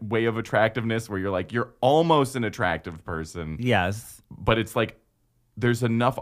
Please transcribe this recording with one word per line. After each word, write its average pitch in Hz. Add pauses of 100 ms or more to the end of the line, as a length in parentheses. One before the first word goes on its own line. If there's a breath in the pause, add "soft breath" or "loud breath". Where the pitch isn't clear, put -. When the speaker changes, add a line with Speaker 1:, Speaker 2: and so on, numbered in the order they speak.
Speaker 1:
way 113
of 113
attractiveness 113
where 98
you're 98
like, 92
you're 120
almost 147
an 123
attractive 87
person. 80
Speaker 2:
Yes. 107 (120)
Speaker 1:
But 113
it's, -
like, 117 (580)
there's 120
enough 120